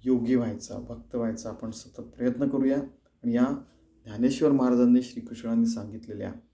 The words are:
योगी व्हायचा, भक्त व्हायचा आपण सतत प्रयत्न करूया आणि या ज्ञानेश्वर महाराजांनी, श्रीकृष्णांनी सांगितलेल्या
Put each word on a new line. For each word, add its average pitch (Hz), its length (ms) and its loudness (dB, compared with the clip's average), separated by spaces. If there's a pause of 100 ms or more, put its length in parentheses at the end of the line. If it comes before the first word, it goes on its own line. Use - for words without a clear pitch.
योगी 123 300 2
व्हायचा, 113 440 -2
भक्त - 360 -14
व्हायचा 113 360 -4
आपण 113 200 -10
सतत - 300 -16
प्रयत्न 123 480 -2
करूया 135 300 2 (460)
आणि 120 100 0
या 123 140 4 (560)
ज्ञानेश्वर 127 480 2
महाराजांनी, 123 500 6
श्रीकृष्णांनी 117 640 -2
सांगितलेल्या 104 680 -8 (220)